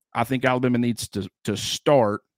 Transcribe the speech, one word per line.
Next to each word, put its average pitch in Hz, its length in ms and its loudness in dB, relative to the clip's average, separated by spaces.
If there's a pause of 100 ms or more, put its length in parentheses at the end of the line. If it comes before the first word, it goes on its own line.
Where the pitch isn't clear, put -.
(120)
I 117 120 -2
think 127 200 -2
Alabama 127 340 2
needs 120 320 -2
to, 98 180 -6 (160)
to 101 120 -4
start, 117 680 2 (160)